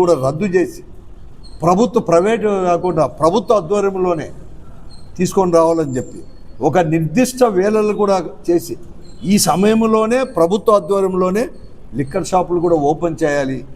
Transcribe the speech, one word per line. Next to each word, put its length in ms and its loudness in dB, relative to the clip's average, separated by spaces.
కూడా 140 4
రద్దు 320 -2
చేసి, 260 -2
ప్రభుత్వ, 360 4
ప్రైవేట్ 360 4
కాకుండా 340 0
ప్రభుత్వ 400 2
ఆధ్వర్యంలోనే 680 0
తీసుకొని 400 2
రావాలని 400 2
చెప్పి 220 -8
ఒక 100 2
నిర్దిష్ట 480 0
వేళలు 440 2
కూడా 140 2
చేసి, 280 -2
ఈ 40 6
సమయంలోనే 680 2
ప్రభుత్వ 420 4
ఆధ్వర్యంలోనే 640 0
లిక్కర్ 320 -4
షాపులు 340 2
కూడా 100 4
ఓపెన్ 320 -2
చేయాలి. 380 0